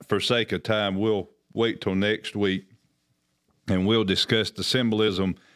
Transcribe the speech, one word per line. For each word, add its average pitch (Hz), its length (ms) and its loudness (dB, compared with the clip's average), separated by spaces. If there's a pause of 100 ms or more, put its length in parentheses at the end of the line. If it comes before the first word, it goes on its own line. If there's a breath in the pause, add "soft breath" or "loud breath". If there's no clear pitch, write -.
for 101 120 -2
sake 117 320 0
of 92 120 -4
time. 104 340 0
We'll 104 320 0 (240)
wait 113 280 -2
till 95 140 -2
next 104 400 -2
week, 95 300 0 (1000)
and 92 180 0
we'll 110 180 4
discuss 98 460 0
the 95 140 -10
symbolism 107 720 0 (200 soft breath)